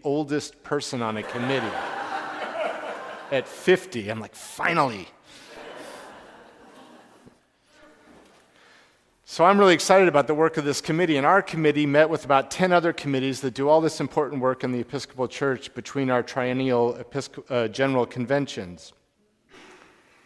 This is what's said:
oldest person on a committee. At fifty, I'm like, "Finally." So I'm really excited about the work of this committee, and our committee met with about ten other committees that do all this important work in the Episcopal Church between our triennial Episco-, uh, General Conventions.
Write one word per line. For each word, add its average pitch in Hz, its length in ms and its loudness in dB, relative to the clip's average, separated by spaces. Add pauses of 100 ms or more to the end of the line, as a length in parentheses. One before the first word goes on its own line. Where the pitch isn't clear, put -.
oldest 147 600 -4
person 135 380 -4
on 110 140 -4
a 104 60 -6
committee. 120 540 -4 (1500)
At 131 160 -2
fifty, 123 640 0
I'm 113 80 -6
like, 104 160 -12
"Finally." 139 720 -2 (4000)
So - 200 0
I'm 202 140 8
really 196 140 10
excited 185 360 6
about 143 180 4
the 156 80 0
work 160 240 2
of 143 60 0
this 143 180 -2
committee, 165 340 0
and 135 80 0
our 185 160 6
committee 151 460 0
met 151 240 4
with 147 140 -4
about 135 260 2
ten 180 220 0
other 170 200 4
committees 131 500 -2
that 131 120 -4
do 139 140 0
all 160 120 6
this 160 200 0
important 143 420 -2
work 127 220 0
in 127 80 -2
the 123 80 -2
Episcopal 127 480 -6
Church 135 460 -4
between 131 360 -4
our 123 140 2
triennial 127 680 0
Episco-, 131 540 -10
uh, 120 200 0
General 127 360 0
Conventions. 123 880 -4 (1300)